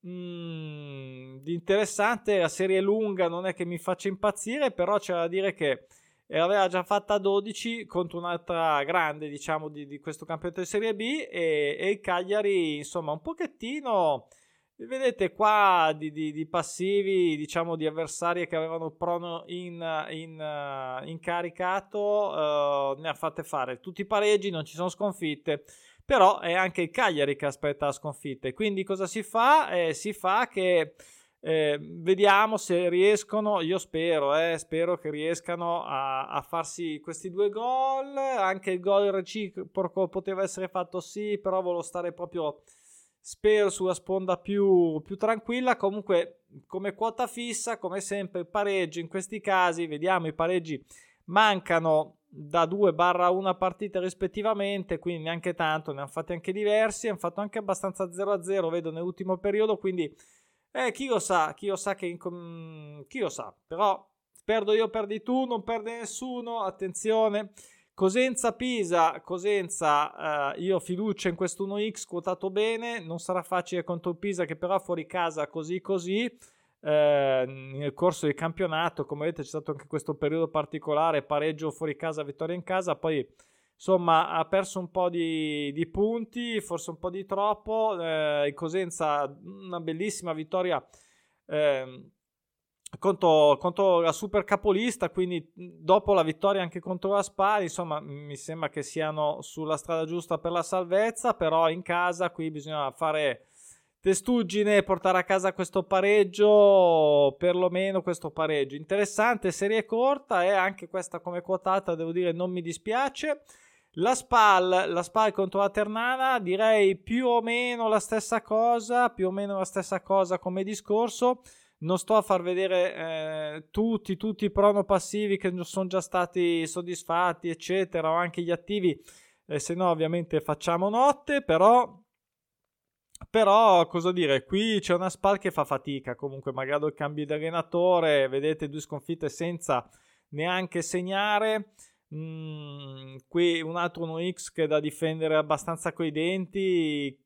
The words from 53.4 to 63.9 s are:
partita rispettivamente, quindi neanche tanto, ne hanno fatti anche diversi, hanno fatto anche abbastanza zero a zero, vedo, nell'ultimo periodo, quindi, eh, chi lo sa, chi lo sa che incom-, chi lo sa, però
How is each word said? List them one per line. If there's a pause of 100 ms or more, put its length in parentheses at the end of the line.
partita
rispettivamente,
quindi
neanche
tanto,
ne
hanno
fatti
anche
diversi,
hanno
fatto
anche
abbastanza
zero
a
zero,
vedo,
nell'ultimo
periodo,
quindi, (600)
eh,
chi
lo
sa,
chi
lo
sa
che
incom-,
chi
lo
sa, (120)
però (400)